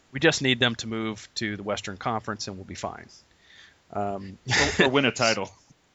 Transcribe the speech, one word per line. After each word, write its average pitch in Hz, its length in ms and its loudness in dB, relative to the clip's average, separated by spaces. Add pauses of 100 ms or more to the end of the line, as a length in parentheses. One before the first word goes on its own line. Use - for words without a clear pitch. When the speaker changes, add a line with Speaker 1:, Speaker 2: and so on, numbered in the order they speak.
(120)
Speaker 1:
we 123 80 -8
just 156 220 4
need 127 180 2
them 120 160 2
to - 100 -8
move 110 500 -4
to 104 200 -2
the 101 80 -10
Western 101 320 -4
Conference, 110 500 -4
and 98 100 -8
we'll 92 80 -12
be - 120 -12
fine. - 320 -10 (840)
Um, 98 460 -6 (400)
Speaker 2:
Or, 165 80 8
or - 40 6
win 139 160 4
a 113 60 4
title. 110 400 2 (420)